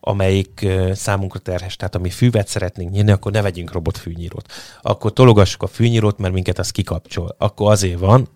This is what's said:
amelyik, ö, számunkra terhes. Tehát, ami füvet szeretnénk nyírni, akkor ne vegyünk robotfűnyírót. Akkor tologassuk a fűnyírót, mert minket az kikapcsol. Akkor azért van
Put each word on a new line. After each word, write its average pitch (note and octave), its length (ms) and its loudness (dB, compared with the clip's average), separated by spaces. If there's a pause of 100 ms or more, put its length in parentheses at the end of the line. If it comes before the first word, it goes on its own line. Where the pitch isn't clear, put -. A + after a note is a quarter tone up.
amelyik, G2 560 0
ö, F#2 300 0
számunkra G2 460 -4
terhes. F2+ 360 -8
Tehát, - 200 -8
ami F2+ 140 -4
füvet A2+ 380 0
szeretnénk F2+ 440 -8
nyírni, G#2 200 4
akkor G2 200 0
ne G#2+ 100 0
vegyünk F2 300 -6
robotfűnyírót. E2 800 -8 (300)
Akkor G#2+ 320 -2
tologassuk G#2+ 500 6
a G#2+ 40 -2
fűnyírót, A#2 500 0
mert F#2 160 -4
minket F#2 260 -2
az E2+ 100 -6
kikapcsol. - 680 -8
Akkor G#2 340 0
azért F#2+ 280 0
van G#2+ 360 4